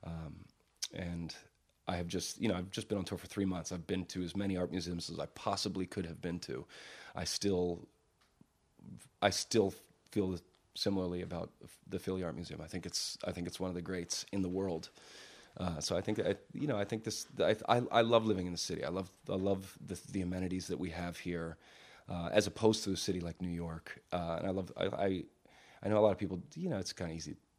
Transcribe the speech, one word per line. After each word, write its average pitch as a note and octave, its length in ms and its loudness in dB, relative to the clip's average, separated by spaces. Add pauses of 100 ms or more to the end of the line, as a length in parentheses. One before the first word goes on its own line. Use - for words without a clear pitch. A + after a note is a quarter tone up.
Um, D#2+ 320 -8 (580)
and E2+ 400 -6 (540)
I F2+ 80 -2
have F2 100 -2
just, F2 340 -4
you A2+ 80 2
know, F#2+ 60 4
I've F#2 160 -4
just - 180 -6
been G2+ 100 0
on F#2 60 -2
tour F2+ 140 -4
for - 80 -12
three G2+ 180 0
months. F2+ 280 -2
I've F2 140 -6
been F#2 200 0
to F#2 160 -4
as F2 140 -4
many G2 200 0
art F2+ 140 0
museums F2 400 -2
as E2 80 -6
I - 160 -4
possibly F#2+ 520 0
could F2+ 200 -4
have E2 140 -10
been F2 200 -4
to. B1+ 240 -6 (500)
I E2 100 -4
still, F2+ 640 0 (1300)
I G2+ 100 8
still G2 440 4 (360)
feel F#2 280 2 (360)
similarly F2+ 480 0
about E2+ 280 -6 (380)
the F#2+ 100 -4
Philly F#2 240 -2
Art E2+ 120 -4
Museum. E2 280 -8
I - 40 -10
think - 200 -6
it's, - 380 -4
I F#2+ 80 -2
think F2 140 -4
it's - 140 -6
one F#2 80 0
of F2+ 60 -2
the F2 80 -2
greats F2 500 -4
in G2 100 2
the F2+ 60 2
world. F#2 420 0 (680)
Uh, F2 220 0
so - 160 2
I F2+ 40 4
think G#2 160 0
that, E2+ 100 2
I, F#2+ 100 4 (180)
you D3 120 -2
know, A#2+ 120 2
I G2+ 60 2
think A2 200 -4
this, - 220 -4 (120)
I, A2 180 6 (120)
I, B2 220 8
I A#2 100 8
love A#2 240 8
living F#2+ 220 4
in F2+ 60 -2
the E2+ 60 -4
city. D#2 260 -2
I C#2 40 0
love, F2+ 220 -2 (180)
I F#2+ 60 0
love F#2+ 500 2
the, F#2+ 140 -6 (140)
the G2+ 100 2
amenities F#2 460 0
that E2+ 100 -2
we F2+ 120 -2
have E2+ 280 -4
here, E2 400 -4 (500)
uh, E2+ 240 -2
as G2+ 140 8
opposed A2 380 4
to G2 80 0
a F#2 40 0
city F2+ 240 0
like E2+ 220 -6
New F2+ 80 -2
York. E2 500 -6 (120)
Uh, E2+ 260 0
and - 80 -2
I F#2+ 40 2
love, F#2 260 -2
I, F2+ 100 0
I, F#2+ 380 2 (580)
I G2 60 -2
know G#2+ 100 6
a - 20 10
lot G#2+ 120 10
of F2+ 60 0
people, F#2 220 -2 (140)
you F3 160 -2
know, B2 80 0
it's - 140 -4
kinda E2+ 200 -2
easy D#2 200 -6
to - 60 -12 (200)